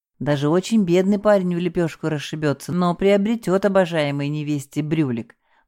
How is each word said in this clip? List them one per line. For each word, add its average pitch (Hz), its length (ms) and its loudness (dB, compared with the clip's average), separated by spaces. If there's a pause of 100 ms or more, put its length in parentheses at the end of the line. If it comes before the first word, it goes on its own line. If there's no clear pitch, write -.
(180)
Даже 147 320 0
очень 185 340 2
бедный 185 360 2
парень 196 360 2
в 170 40 -2
лепёшку 165 500 -2
расшибётся, 151 640 -4
но 175 220 0
приобретёт 196 680 2
обожаемой 165 640 0
невесте 147 540 -4
брюлик. 147 560 -2 (300)